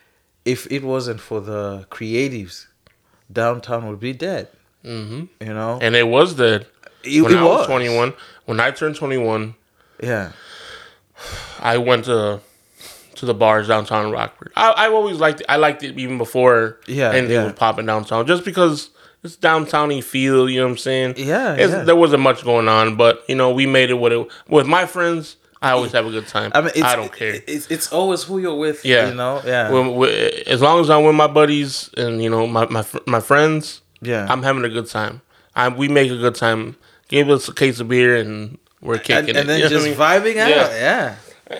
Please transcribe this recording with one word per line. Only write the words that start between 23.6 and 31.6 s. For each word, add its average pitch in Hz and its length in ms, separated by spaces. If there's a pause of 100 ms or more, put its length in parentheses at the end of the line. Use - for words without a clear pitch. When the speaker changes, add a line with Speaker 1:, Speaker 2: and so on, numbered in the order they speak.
Speaker 2:
made 131 240
it 123 40
what 120 180
it, 117 140 (220)
with 143 180
my 175 200
friends, 170 500 (240)
I 139 120
always 123 200
have 117 140
a 113 40
good 107 180
time. 104 260
Speaker 1:
I 107 60
mean, 113 160
it's, 156 80
Speaker 2:
I 123 100
don't 110 180
care. 107 360
Speaker 1:
it's, 147 200
it's 160 240
always 180 300
who 190 160
you're 175 160
with, 151 300
Speaker 2:
Yeah. 120 240
Speaker 1:
you 120 60
know? 127 300
Yeah. 123 280
Speaker 2:
When, 127 240
when, 127 140 (360)
as 127 160
long 165 180
as 156 80
I'm 151 160
with 156 120
my 151 100
buddies 147 680